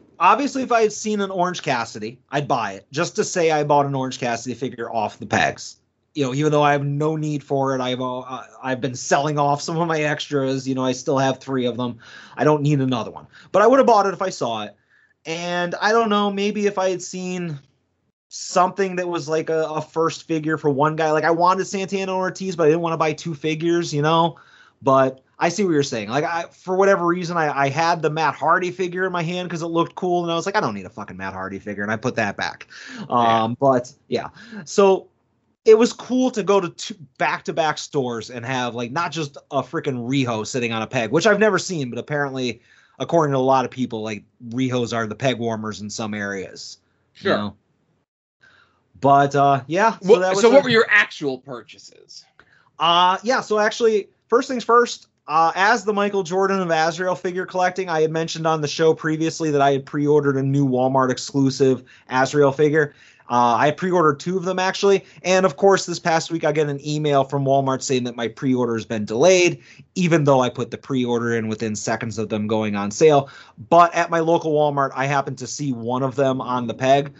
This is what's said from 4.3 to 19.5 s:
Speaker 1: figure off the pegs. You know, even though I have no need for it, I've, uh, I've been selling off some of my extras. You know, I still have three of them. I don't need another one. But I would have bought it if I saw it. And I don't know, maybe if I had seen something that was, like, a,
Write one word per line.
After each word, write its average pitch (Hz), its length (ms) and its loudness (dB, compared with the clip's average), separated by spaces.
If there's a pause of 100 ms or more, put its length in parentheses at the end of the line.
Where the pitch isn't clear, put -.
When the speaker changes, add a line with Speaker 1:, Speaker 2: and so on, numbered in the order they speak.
Speaker 1:
figure 117 380 -8
off 107 260 -4
the 113 80 -14
pegs. 90 520 -2 (360)
You 143 120 -2
know, 127 80 -4
even 151 180 0
though 147 100 4
I 147 120 4
have 143 100 -2
no 143 320 -2
need 151 260 -4
for 135 320 -2
it, 131 60 -2
I've, 127 220 -4
uh, 127 420 -8 (180)
I've 127 200 -6
been 123 140 -4
selling 143 440 -2
off 143 220 0
some 165 160 -6
of 170 100 0
my 160 140 -2
extras. 135 680 -2
You 135 80 -2
know, 131 80 -2
I 131 80 0
still 131 260 -2
have 131 220 0
three 131 260 -4
of 117 120 -4
them. 120 220 -8 (360)
I - 80 -4
don't 151 180 4
need 143 200 2
another 117 300 -2
one. 78 160 -20 (260)
But 190 80 4
I 214 60 6
would 262 120 6
have 226 80 4
bought 202 200 6
it 190 60 -2
if 170 80 -12
I 190 80 -4
saw 117 340 -6
it. 104 120 -12 (500)
And 175 500 -4
I 208 180 0
don't 226 160 2
know, 208 200 2
maybe 202 360 -2
if 202 120 -2
I 190 120 0
had 180 120 -4
seen 180 560 -8 (680)
something 185 720 -2
that 180 100 -4
was, 160 220 -6
like, 160 200 -2
a, 160 200 0